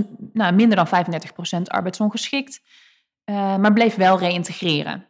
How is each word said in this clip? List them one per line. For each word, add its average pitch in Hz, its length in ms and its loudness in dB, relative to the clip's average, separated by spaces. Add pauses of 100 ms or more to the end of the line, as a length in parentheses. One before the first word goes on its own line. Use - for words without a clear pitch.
(340)
nou, 185 200 0
minder 214 240 4
dan 165 100 2
vijfendertig 170 460 -2
procent 175 360 -6
arbeidsongeschikt, 214 920 -4 (640)
eh, 196 340 -4
maar 208 160 4
bleef 220 220 2
wel 185 240 4
reïntegreren. 175 920 -4